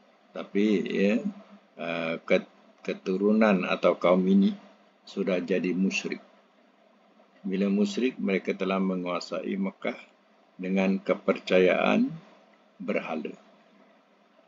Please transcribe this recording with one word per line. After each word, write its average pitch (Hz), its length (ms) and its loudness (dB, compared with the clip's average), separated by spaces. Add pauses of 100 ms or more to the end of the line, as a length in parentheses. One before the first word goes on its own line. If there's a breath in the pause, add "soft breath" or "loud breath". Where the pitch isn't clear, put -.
(300)
Tapi, 98 340 -2 (220)
ya, 98 320 2 (560)
eh, 82 480 -6
ket-, - 320 0 (320)
keturunan 101 800 2
atau 90 320 2
kaum 92 240 4
ini 98 320 4 (480)
sudah 92 400 -4
jadi 90 320 -2
musyrik. - 480 -2 (1200)
Bila 98 240 -2
musyrik, 104 480 0
mereka 98 400 -2
telah 95 240 -2
menguasai 90 800 -4
Mekah 98 400 -6 (560)
dengan 95 480 -2
kepercayaan 92 1040 2 (720)
berhala. - 560 -6 (1120)